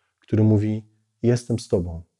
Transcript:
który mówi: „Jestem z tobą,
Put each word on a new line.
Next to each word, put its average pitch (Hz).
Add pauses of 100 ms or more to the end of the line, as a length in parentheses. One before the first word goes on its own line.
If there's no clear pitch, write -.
(200)
który 107
mówi: 107 (360)
„Jestem 120
z -
tobą, 85 (160)